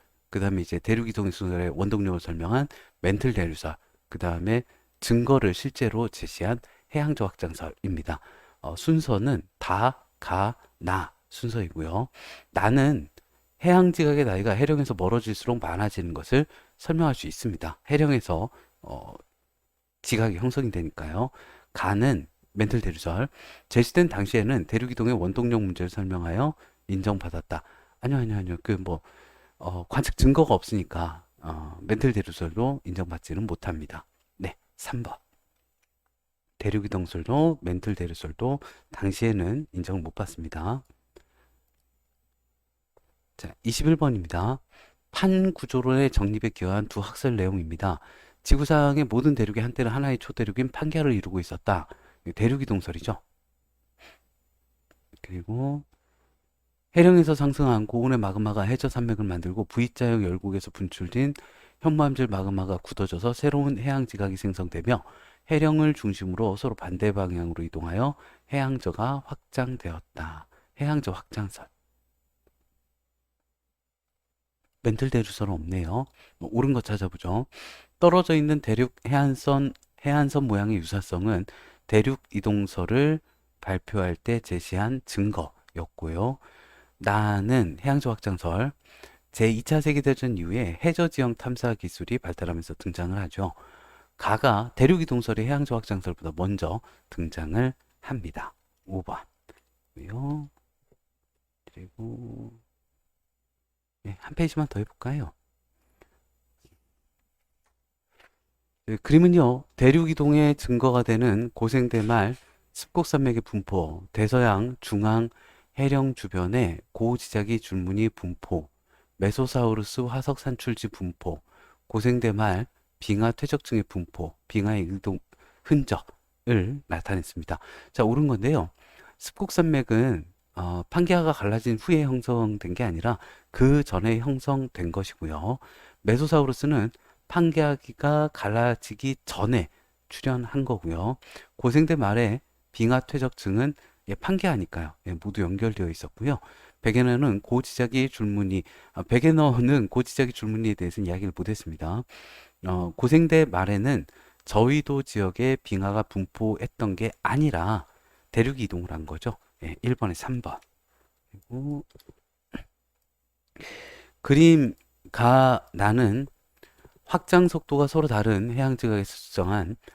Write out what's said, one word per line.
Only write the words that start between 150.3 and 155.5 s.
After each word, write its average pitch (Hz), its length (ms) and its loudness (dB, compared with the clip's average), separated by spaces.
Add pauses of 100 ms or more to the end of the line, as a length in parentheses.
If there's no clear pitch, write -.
줄무늬에 107 420 -2
대해서는 90 320 -4
이야기를 92 280 -4
못했습니다. 90 680 -6 (640)
어, 90 300 -2
고생대 160 500 6
말에는 98 600 0 (400)
저위도 135 580 2
지역에 110 600 -2